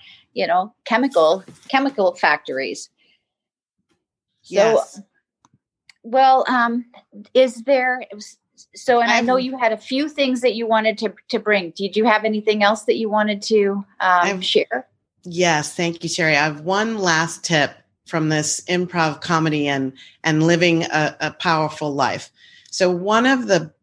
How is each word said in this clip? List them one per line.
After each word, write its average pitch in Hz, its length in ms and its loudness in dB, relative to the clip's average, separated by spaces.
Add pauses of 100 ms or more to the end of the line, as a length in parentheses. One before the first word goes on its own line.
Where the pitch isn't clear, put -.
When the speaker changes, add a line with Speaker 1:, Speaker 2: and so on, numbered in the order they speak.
(320)
Speaker 1:
you 190 160 -4
know, 185 260 -2 (120)
chemical, 190 580 2 (240)
chemical 269 480 0
factories. 139 760 -4 (1600)
So, 175 60 -14
Speaker 2:
Yes. 208 480 2 (1000)
Speaker 1:
well, 262 440 4
um, 240 380 0 (480)
is 247 300 2
there, 254 420 0 (720)
so, 240 260 2
and 233 80 2
I 233 120 4
know 247 160 2
Speaker 2:
I've 262 60 -2
Speaker 1:
you 262 140 -8
had 233 160 0
a 220 40 -4
few 269 300 -4
things 269 340 -2
that 247 120 2
you 233 140 -6
wanted 220 320 0
to, 208 160 -6 (140)
to 233 100 -2
bring. 196 320 -2
Did 196 260 -6
you 220 80 2
have 214 200 2
anything 214 360 -2
else 214 220 2
that - 140 0
you 220 120 -4
wanted 208 340 -2
to, 208 280 2
um, 196 140 -6 (140)
Speaker 2:
I've 185 460 0
Speaker 1:
share? - 420 -2 (360)
Speaker 2:
Yes, 170 500 0
thank 170 300 -6
you, 170 60 -8
Sherry. 160 280 0
I 143 60 2
have 151 180 -4
one 208 380 -2
last 165 440 0
tip 147 280 0 (340)
from 156 240 -2
this 151 400 -2
improv 175 520 -2
comedy 156 460 0
and, 135 260 -2 (300)
and 156 200 2
living 165 400 4
a, 151 360 -2
a 156 120 -4
powerful 156 640 -2
life. 120 340 -2 (400)
So 180 220 0
one 202 340 0
of 254 220 2
the 160 360 0